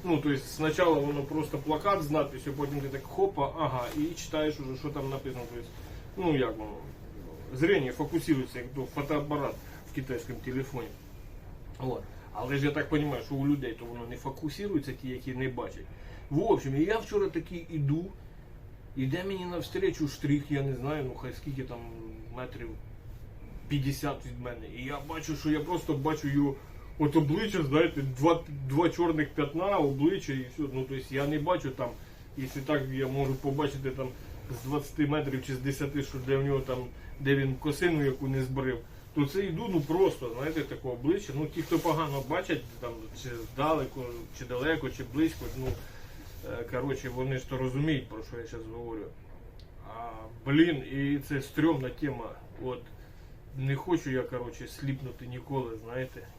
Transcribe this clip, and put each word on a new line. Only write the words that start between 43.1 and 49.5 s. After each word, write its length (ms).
чи 60
здалеку, 480
чи 60
далеко, 440
чи 140
близько, 320
ну, 100
е, 200
коротше, 380
вони 280
ж 120
то 80
розуміють, 500
про 160
що 140
я 100
зараз 200
говорю. 380